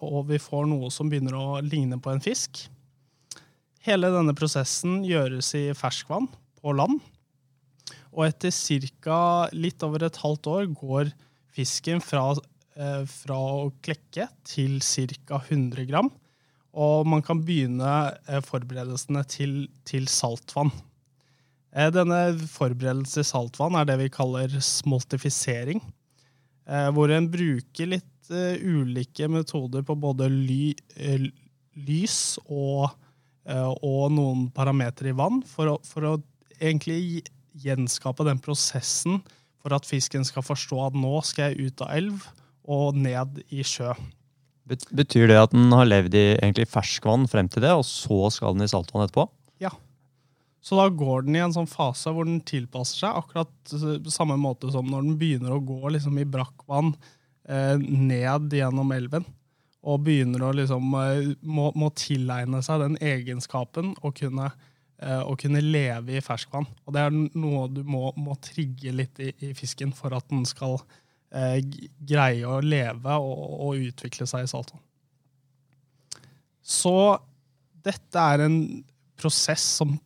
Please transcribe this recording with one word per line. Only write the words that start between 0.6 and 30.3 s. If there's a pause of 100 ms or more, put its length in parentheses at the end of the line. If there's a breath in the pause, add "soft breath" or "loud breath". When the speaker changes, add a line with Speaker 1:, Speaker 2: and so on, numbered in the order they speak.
Speaker 1:
noe
som
begynner
å
ligne
på
en
fisk. (1120 soft breath)
Hele
denne
prosessen
gjøres
i
ferskvann (320)
på
land, (1120 loud breath)
og
etter
cirka
litt
over
et
halvt
år
går (440)
fisken
fra, (400)
eh,
fra
å
klekke (160)
til
cirka
hundre
gram, (600)
og
man
kan
begynne, (100)
eh,
forberedelsene
til, (160)
til
saltvann. (1000)
Eh,
denne
forberedelsen
til
saltvann
er
det
vi
kaller
smoltifisering, (840)
eh,
hvor
en
bruker
litt,
eh,
ulike
metoder
på
både
ly-, (220)